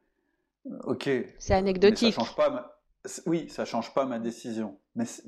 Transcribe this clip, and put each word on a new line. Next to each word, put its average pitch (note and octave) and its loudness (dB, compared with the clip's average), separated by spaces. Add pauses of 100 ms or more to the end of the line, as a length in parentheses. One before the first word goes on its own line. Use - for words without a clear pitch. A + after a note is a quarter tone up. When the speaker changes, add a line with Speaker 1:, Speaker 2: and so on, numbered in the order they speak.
(840)
Speaker 1:
OK, B2+ -4 (280)
Speaker 2:
C'est - 0
Speaker 1:
euh, F#3+ 6
Speaker 2:
anecdotique. G3 6
Speaker 1:
mais A3 4
ça B2 -2
change - -4
pas D3 4
ma, B2+ -10 (260)
c'est, - -10
oui, E3 -2
ça A2+ -4
change - -4
pas C3+ 4
ma B2 -4
décision. » A2+ -6 (160)
Mais A#2 -2
c-, - -12